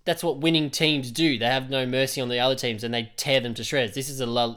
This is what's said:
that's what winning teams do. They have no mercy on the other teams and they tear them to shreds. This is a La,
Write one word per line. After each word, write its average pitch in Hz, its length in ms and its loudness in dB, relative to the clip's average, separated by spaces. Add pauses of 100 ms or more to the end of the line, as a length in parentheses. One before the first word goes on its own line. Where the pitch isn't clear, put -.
that's 165 200 -2
what 147 140 0
winning 156 320 2
teams 143 420 0
do. 151 260 2
They 113 80 0
have 131 240 0
no 131 160 0
mercy 131 340 0
on 123 80 -2
the 120 120 0
other 131 160 4
teams 113 260 -4
and 117 100 -4
they 117 240 -4
tear 135 220 2
them 120 160 -2
to - 80 -8
shreds. 127 320 0
This 135 140 -4
is 135 120 -8
a 123 60 -2
La, 117 300 0